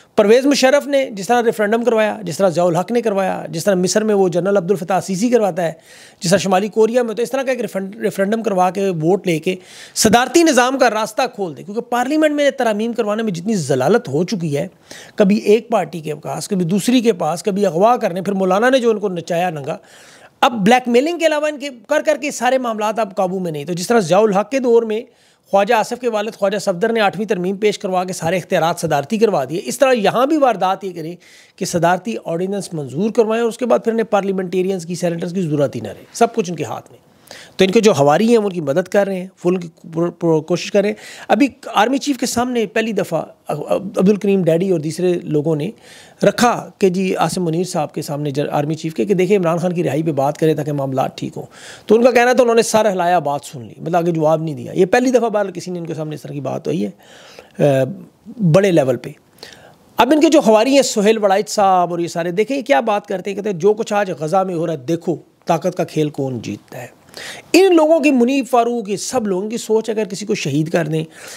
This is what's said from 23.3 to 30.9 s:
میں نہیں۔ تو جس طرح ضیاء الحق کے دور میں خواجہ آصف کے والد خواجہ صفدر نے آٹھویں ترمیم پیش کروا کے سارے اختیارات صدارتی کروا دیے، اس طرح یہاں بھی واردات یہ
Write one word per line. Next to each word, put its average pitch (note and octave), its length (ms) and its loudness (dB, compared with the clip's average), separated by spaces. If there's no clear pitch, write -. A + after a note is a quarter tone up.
میں F3 140 -6
نہیں۔ D3 120 -8
تو E3+ 80 -8
جس F3 140 -6
طرح A#3 140 4
ضیاء F3 180 2
الحق G#3 320 2
کے C4+ 80 -2
دور A#3 240 4
میں A3 180 -4
خواجہ G3+ 240 4
آصف A3+ 260 -2
کے B3 80 -4
والد G#3+ 260 -4
خواجہ G3 240 -2
صفدر G3 340 -2
نے A3+ 80 0
آٹھویں G3+ 260 0
ترمیم F#3 300 -4
پیش G#3 220 -2
کروا F#3 260 -4
کے F#3 80 -8
سارے F3 240 -2
اختیارات E3 440 -2
صدارتی D3+ 380 -2
کروا F#3+ 300 2
دیے، E3 160 -6
اس B3 140 -8
طرح C4 140 6
یہاں G#3+ 340 2
بھی D#4 100 0
واردات G3 480 0
یہ F#3+ 80 -8